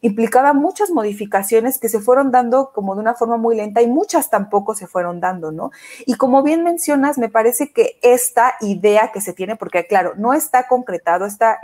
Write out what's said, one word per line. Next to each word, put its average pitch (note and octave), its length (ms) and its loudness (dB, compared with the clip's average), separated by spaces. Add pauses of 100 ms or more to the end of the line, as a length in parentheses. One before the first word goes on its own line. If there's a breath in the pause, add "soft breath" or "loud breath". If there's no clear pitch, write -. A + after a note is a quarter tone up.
implicaba A#3 500 2
muchas F4+ 380 0
modificaciones G#3+ 880 -2
que A3+ 80 -4
se A3 100 -2
fueron B3+ 320 2
dando B3+ 420 2
como G3 220 -6
de G3+ 60 -6
una A3 140 0
forma A#3 220 -2
muy A3+ 200 0
lenta G#3+ 260 0
y A#3+ 60 4
muchas D#4 420 0
tampoco G3+ 460 -2
se F#3 100 -14
fueron F3 320 -6
dando, F3 320 -4
¿no? D#3+ 220 -8 (340 loud breath)
Y B3 80 0
como C4+ 300 2
bien D#4+ 180 2
mencionas, D4 560 0
me A3+ 100 -2
parece A#3 440 0
que - 300 0
esta B3 580 4
idea G#3 500 2
que G3+ 100 -10
se F#3 120 -8
tiene, F#3 240 -8
porque F3 320 -4
claro, F#3 280 2
no A3 160 0
está B3+ 360 0
concretado, G3 580 -2
esta, G#3+ 380 0